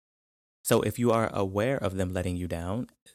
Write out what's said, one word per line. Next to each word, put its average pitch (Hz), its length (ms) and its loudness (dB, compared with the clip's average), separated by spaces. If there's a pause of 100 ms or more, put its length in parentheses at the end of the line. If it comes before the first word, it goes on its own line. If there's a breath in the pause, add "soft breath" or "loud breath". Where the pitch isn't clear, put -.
(640)
So 113 180 4
if 107 160 -2
you 120 140 2
are 113 200 2
aware 101 440 0
of 95 200 -2
them 92 160 -2
letting 90 240 -2
you 87 120 -4
down, 87 400 -4 (260)